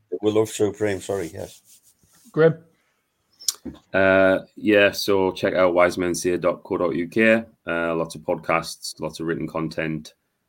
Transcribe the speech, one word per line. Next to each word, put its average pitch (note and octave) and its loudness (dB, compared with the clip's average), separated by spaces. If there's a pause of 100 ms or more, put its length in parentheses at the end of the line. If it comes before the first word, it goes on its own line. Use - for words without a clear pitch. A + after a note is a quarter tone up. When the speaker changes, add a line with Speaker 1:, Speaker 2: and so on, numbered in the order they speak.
(200)
Speaker 1:
With G#2+ 0
Love A2 2
Supreme, G2+ -2
sorry, F#2 -6
yes. - -16 (520)
Speaker 2:
Graham? E3 4 (1300)
Speaker 3:
Uh, F#2+ 4 (160)
yeah, G2+ 4
so F#2+ 0
check G2 -2
out F2+ 2
wise F2 4
men F2+ -2
say F2 -2
dot E2+ -2
co F#2+ -4
dot E2+ -2
U E2+ -4
K. A2+ 2 (220)
Uh, E2+ -2
lots E2 -4
of E2 -16
podcasts, - -4
lots D#2+ -8
of E2 -8
written D#2+ -4
content, D#2+ -6 (340)